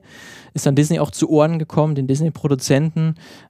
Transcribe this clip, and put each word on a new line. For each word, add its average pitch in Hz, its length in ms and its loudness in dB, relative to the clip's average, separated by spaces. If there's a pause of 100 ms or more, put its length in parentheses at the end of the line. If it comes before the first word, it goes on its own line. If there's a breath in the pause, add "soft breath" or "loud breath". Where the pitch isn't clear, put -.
(540 loud breath)
ist - 120 -8
dann 139 100 2
Disney 156 240 2
auch 151 120 -2
zu - 180 -2
Ohren 156 300 2
gekommen, 156 360 -2
den 135 120 -2
Disney-Produzenten. 151 1080 0 (340 loud breath)